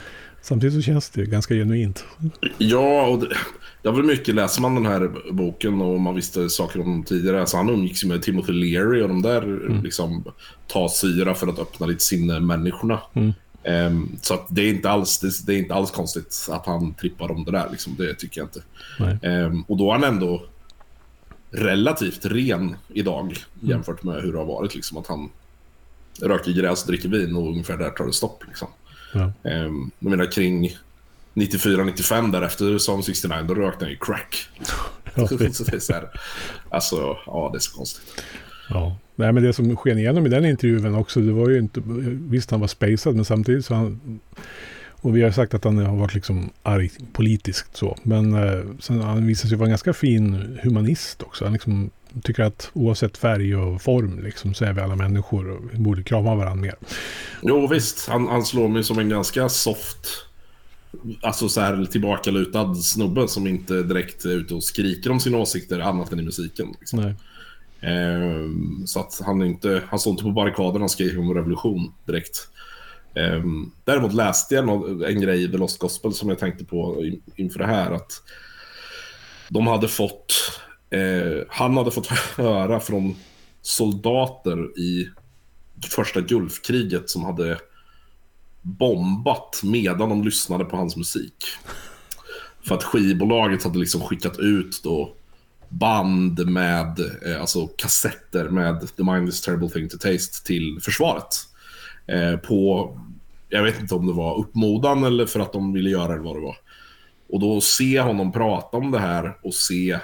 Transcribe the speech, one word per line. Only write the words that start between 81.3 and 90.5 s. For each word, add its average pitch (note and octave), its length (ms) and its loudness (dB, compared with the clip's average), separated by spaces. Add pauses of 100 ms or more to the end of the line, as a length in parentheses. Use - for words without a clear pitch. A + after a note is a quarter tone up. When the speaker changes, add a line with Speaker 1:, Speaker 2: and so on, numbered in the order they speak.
Speaker 2:
han B2+ 280 2
hade B2 140 2
fått - 160 -4
<laughs> - 300 -2
höra A2 420 2
från F#2+ 360 -2 (460)
soldater G#2 1160 0
i F2+ 300 -2 (800)
första - 320 -2
Gulfkriget F#2 880 -2
som E2+ 140 -2
hade E2+ 340 -2 (1200)
bombat A2 840 0
medan G2+ 460 2
de G#2 140 2
lyssnade F#2+ 420 0